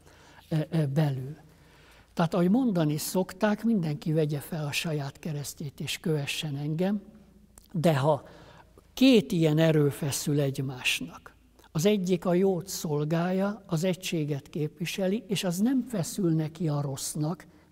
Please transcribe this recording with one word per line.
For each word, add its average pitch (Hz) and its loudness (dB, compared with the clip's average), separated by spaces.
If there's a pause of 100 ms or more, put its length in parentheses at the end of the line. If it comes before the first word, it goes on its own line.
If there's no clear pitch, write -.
(500)
e, 160 0
e, 160 0
belül. 135 0 (760)
Tehát, 165 0
ahogy 180 2
mondani 180 2
szokták, 208 -2
mindenki 165 0
vegye 151 0
fel 151 -6
a 143 -6
saját 147 -4
keresztjét 147 -8
és - -6
kövessen 151 -2
engem, 160 -2 (680)
de 156 2
ha 139 2 (680)
két 254 6
ilyen 160 4
erő 156 6
feszül 143 -2
egymásnak, 135 -4 (360)
az 160 0
egyik 185 2
a 180 2
jót 185 2
szolgálja, 175 -2
az 160 -2
egységet 156 -2
képviseli, 185 -4
és 202 -2
az 175 -2
nem 247 2
feszül 175 -2
neki 156 -2
a 147 0
rossznak, 151 -4 (260)